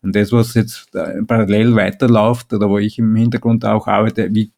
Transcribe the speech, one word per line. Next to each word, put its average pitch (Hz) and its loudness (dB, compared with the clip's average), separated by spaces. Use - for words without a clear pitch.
Und 95 -4
das, 104 0
was 117 2
jetzt, - -4
äh, 80 -6
parallel 113 2
weiterläuft 113 0
oder 104 0
wo 101 0
ich 107 -4
im 110 0
Hintergrund 113 0
auch 107 0
arbeite, 104 0
wie 110 -2